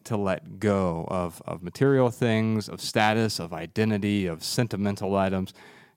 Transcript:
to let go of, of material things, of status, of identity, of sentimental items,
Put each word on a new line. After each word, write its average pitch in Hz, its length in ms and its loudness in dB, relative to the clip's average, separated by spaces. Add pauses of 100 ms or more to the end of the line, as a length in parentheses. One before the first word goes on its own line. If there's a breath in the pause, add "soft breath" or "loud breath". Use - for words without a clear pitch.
to 117 100 -4
let 95 460 -4
go 95 480 2
of, 90 360 -4
of 85 160 -8
material 131 480 2
things, 110 600 0
of 90 100 -12
status, 110 580 2
of 85 140 -6
identity, 101 760 0
of 80 180 -6
sentimental 101 680 -2
items, 95 400 0 (440 loud breath)